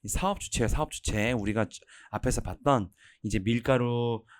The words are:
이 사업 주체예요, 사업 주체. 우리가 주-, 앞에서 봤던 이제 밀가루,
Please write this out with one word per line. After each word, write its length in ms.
이 60
사업 320
주체예요, 280
사업 220
주체. 420
우리가 340
주-, 160
앞에서 300
봤던 480
이제 160
밀가루, 880